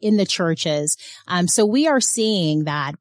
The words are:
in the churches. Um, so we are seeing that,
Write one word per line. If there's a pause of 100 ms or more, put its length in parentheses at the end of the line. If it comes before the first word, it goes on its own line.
in
the
churches. (300)
Um,
so
we
are
seeing
that,